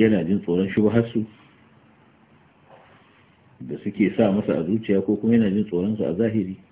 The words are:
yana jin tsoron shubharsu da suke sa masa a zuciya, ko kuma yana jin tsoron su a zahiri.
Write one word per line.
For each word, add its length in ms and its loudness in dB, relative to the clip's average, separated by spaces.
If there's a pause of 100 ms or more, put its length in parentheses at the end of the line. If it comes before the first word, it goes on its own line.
yana 240 4
jin 180 0
tsoron 280 0
shubharsu 540 0 (2250)
da 180 -10
suke 380 0
sa 160 4
masa 260 0
a 60 -2
zuciya, 400 0
ko 120 0
kuma 180 2
yana 160 4
jin 160 0
tsoron 300 -2
su 80 -4
a 100 -2
zahiri. 420 -2 (160)